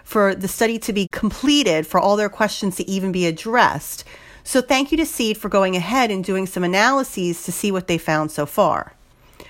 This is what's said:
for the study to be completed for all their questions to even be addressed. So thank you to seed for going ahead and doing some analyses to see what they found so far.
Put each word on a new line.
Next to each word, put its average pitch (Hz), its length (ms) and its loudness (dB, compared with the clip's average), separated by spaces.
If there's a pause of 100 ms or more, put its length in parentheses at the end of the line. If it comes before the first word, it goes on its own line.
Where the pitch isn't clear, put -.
for 196 320 2
the 190 100 -6
study 226 320 0
to 220 140 -6
be 196 180 0
completed 220 720 2
for - 140 0
all 202 160 4
their 208 140 0
questions 202 480 -2
to 185 120 -6
even 190 220 -2
be 180 160 0
addressed. 208 800 0 (400)
So - 160 0
thank 269 320 0
you 311 60 0
to 320 60 2
seed 220 320 -2
for 214 120 -8
going 190 260 2
ahead 214 380 0
and 190 100 -4
doing 190 240 -2
some 180 160 -4
analyses 196 800 0
to - 80 -10
see 202 220 -2
what 185 160 -4
they 170 100 0
found 156 320 0
so 147 160 -4
far. - 460 0 (580)